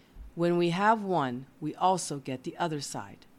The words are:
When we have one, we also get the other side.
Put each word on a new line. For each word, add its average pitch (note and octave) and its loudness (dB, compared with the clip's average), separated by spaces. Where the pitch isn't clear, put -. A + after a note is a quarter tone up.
When E3+ 2
we E3+ 4
have G#3 4
one, C#3 0
we D3+ -6
also F3+ 2
get C3 -6
the - -8
other D#3+ -2
side. G#2 -10